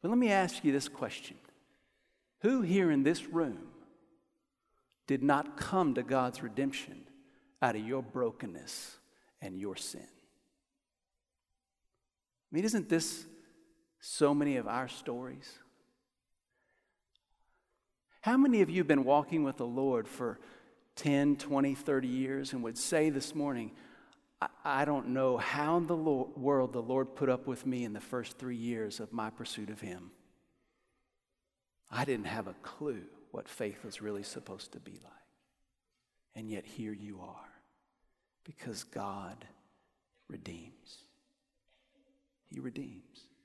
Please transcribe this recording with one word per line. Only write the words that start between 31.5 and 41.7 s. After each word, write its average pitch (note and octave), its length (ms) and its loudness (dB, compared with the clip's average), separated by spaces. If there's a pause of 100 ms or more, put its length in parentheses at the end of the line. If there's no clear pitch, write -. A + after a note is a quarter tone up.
I A#2 160 -4
didn't A#2+ 220 -2
have G#2 220 -6
a F#2 140 -12
clue B2 420 -8 (260)
what - 180 -12
faith - 360 -8
was G#2+ 180 -12
really G#2 220 -6
supposed - 480 -14
to - 80 -16
be - 240 -18
like." - 80 -20 (1200)
And A2 160 -10
yet G#2 160 -6
here G#2+ 260 -8
you G2+ 300 -12
are, F2+ 260 -18 (920)
because A#2 400 -10
God G2 640 -10 (800)
redeems. - 760 -16 (1400)